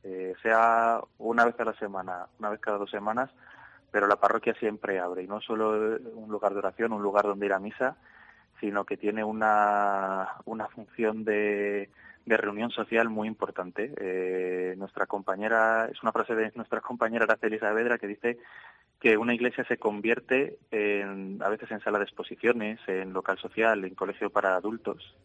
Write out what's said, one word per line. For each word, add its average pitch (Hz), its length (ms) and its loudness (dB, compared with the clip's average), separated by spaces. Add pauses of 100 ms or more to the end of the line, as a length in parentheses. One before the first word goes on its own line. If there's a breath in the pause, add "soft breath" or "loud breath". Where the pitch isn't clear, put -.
Eh, 92 400 -8
sea 113 580 4 (180)
una 117 260 4
vez 120 160 2
a 117 40 0
la 110 140 -2
semana, 92 480 -6 (120)
una 107 120 -4
vez 107 100 -6
cada 104 180 -2
dos 101 120 -4
semanas, 110 400 -2 (600 loud breath)
pero 101 160 4
la 101 100 8
parroquia 107 380 2
siempre 104 440 -2
abre, 90 240 -4
y 92 60 -8
no 104 120 -6
solo 110 580 0 (160)
un 110 160 -14
lugar 104 220 0
de 101 60 -4
oración, 101 340 -2
un 104 100 -4
lugar 101 220 4
donde 101 220 0
ir 98 60 2
a 95 80 0
misa, 127 360 -4 (640 loud breath)
sino 101 240 -2
que 101 120 -4
tiene 107 260 -2
una, 101 1040 2 (180)
una 110 220 -8
función 110 560 -4
de, 104 680 0 (340 loud breath)
de 113 140 4
reunión 104 320 -2
social 113 400 0
muy 107 180 -2
importante. 101 720 -6
Eh, 92 800 -2
nuestra 98 280 -4
compañera, 110 840 2
es - 100 -14
una 113 100 0
frase 117 220 -2
de 110 200 0
nuestra 113 260 -4
compañera 117 440 0
Araceli 110 340 2
Saavedra 113 400 0
que 107 80 -8
dice 120 320 -4 (600 loud breath)
que 113 200 6
una 120 160 2
iglesia 120 340 0
se 120 80 0
convierte 113 800 0 (120)
en, 98 720 -2
a 98 80 0
veces 107 200 -6
en 107 100 -6
sala 104 180 0
de 101 60 2
exposiciones, 113 840 -2
en 95 260 -4
local 92 260 -2
social, 110 460 2
en 90 100 -8
colegio 98 360 -4
para 95 260 2
adultos 104 580 -6 (100)